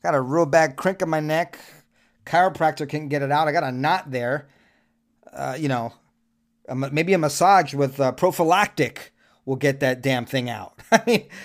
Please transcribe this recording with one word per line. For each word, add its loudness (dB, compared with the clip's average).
Got 0
a 4
real 0
bad 2
crink -2
in -4
my 0
neck. -2
Chiropractor 0
can't -6
get -2
it -2
out. 2
I 0
got 0
a -4
knot -2
there. -4
Uh, -8
you -2
know, -4
a -10
ma-, -4
maybe 0
a 4
massage 4
with, -2
uh, 2
prophylactic 0
will -4
get 0
that 0
damn 0
thing -4
out. -12
<laughs> -2
I 4
mean, 0